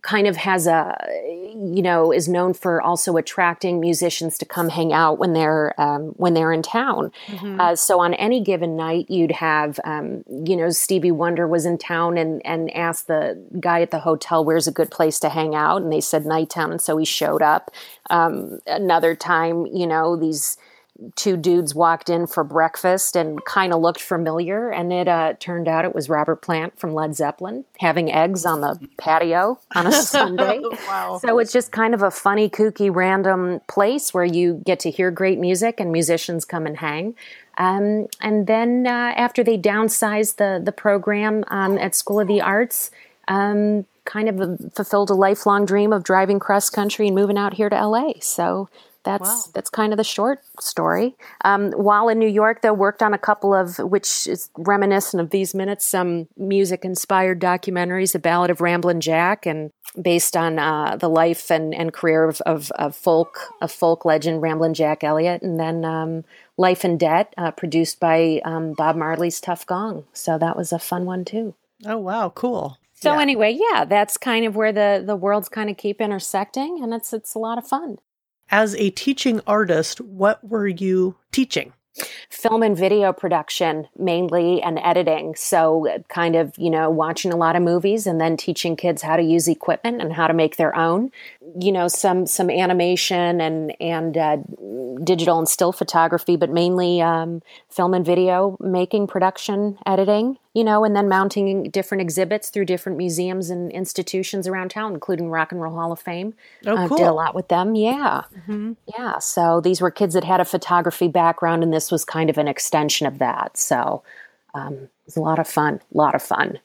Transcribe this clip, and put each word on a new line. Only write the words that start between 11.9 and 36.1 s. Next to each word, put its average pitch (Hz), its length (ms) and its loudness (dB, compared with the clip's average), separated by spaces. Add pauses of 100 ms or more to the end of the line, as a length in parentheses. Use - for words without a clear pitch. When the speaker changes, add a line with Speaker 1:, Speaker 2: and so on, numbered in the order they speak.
Speaker 1:
and, 160 280 -2
and 165 300 -4
asked 170 320 -4
the 143 360 -2 (160)
guy 170 220 2
at 170 100 0
the 160 80 -4
hotel, 160 460 0
"Where's 160 220 2
a 156 40 0
good 156 200 0
place 156 300 0
to 156 80 0
hang 156 260 -2
out?" 156 260 2
And 165 100 -2
they 151 100 2
said, 151 240 -2
"Night 160 260 0
Town." 160 200 -4
And 165 100 -6
so 156 160 0
he 160 80 0
showed 156 360 0
up. - 300 2 (380)
Um, 165 580 0
another 165 480 2
time, 170 500 0
you 175 220 -4
know, 160 280 0
these 160 420 -2 (580)
two 196 200 0
dudes 170 380 2
walked 165 340 2
in 170 200 0
for 160 160 -2
breakfast 165 720 0
and 156 300 -2
kinda 185 300 0
looked 165 240 2
familiar. 175 680 -2
And 175 240 -4
it, 180 140 0
uh, 160 320 2
turned 175 280 -4
out 165 180 2
it - 100 -4
was 139 120 -4
Robert 151 300 0
Plant 160 420 -4
from 160 140 -6
Led 156 220 -4
Zeppelin 170 500 -6 (140)
having 165 340 0
eggs 170 320 2
on 160 160 0
the 147 180 -4 (200)
patio 170 600 2 (160)
on 175 120 2
a 233 40 4
Speaker 2:
<laughs> - 0 -
Speaker 1:
Sunday. 214 680 2 (260)
Speaker 2:
Wow. 185 340 -6
Speaker 1:
So 240 180 4
it's 226 120 0
just - 200 0
kind 226 240 2
of 202 80 2
a 185 80 4
funny, 208 360 2
kooky, 202 460 0
random 185 720 2
place 233 460 0
where 208 100 2
you 175 420 0
get 180 160 0
to 165 100 -2
hear 185 180 0
great 190 300 0
music 185 400 0
and 175 120 -2
musicians 165 540 -2